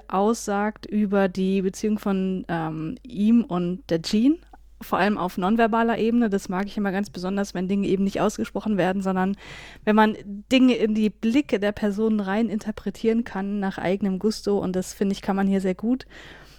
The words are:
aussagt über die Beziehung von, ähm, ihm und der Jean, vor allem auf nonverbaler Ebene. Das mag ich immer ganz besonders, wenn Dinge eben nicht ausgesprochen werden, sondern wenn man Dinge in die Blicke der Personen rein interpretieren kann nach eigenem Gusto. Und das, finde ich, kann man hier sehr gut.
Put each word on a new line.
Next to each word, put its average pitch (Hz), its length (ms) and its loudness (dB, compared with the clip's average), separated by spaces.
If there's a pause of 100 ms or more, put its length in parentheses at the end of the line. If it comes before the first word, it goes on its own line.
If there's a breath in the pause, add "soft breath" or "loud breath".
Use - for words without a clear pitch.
aussagt 208 800 0
über 202 420 2
die 190 340 0
Beziehung 208 360 0
von, 190 480 -2
ähm, 160 560 -4
ihm 220 400 4
und 180 480 -2
der 170 120 0
Jean, 247 340 2 (440)
vor - 200 -2
allem 208 180 2
auf 185 200 -4
nonverbaler 226 600 2
Ebene. 233 320 2
Das 196 180 -2
mag 190 180 -4
ich 202 100 -14
immer 196 160 0
ganz 202 180 -4
besonders, 196 440 -4
wenn 180 120 -4
Dinge 202 220 0
eben 190 160 2
nicht 196 160 -2
ausgesprochen 214 560 -2
werden, 190 260 0
sondern 190 340 0 (480 loud breath)
wenn 214 120 4
man 214 200 6 (360)
Dinge 254 220 6
in 214 200 2
die 214 160 2
Blicke 226 480 0
der 202 140 0
Personen 214 480 0
rein 202 280 0
interpretieren 220 760 -2
kann 196 340 -4
nach 190 200 -2
eigenem 190 420 -2
Gusto. 202 380 0
Und 185 180 -2
das, - 180 -4
finde 196 200 -2
ich, - 80 -8
kann 196 120 0
man 196 140 2
hier 196 140 2
sehr 185 120 0
gut. 240 320 -2 (520 loud breath)